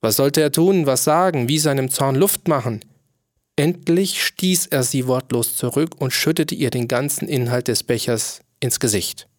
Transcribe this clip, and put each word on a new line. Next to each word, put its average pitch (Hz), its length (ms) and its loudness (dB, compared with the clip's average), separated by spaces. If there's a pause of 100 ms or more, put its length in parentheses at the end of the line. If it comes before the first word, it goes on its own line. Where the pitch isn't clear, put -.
Was 113 140 0
sollte 143 260 2
er 147 100 2
tun, 170 340 4
was 131 180 2
sagen, 156 440 2
wie 151 120 0
seinem 139 300 0
Zorn 139 260 0
Luft 185 320 2
machen? 131 360 -2 (720)
Endlich 175 680 0
stieß - 440 0
er 135 160 0
sie 127 240 -2
wortlos 127 480 -2
zurück 139 440 -2
und 131 120 -2
schüttete 156 440 0
ihr 123 160 -2
den 120 160 -2
ganzen 135 400 -2
Inhalt 123 400 -2
des 113 160 -2
Bechers - 580 -2 (180)
ins - 200 -2
Gesicht. - 480 -2 (120)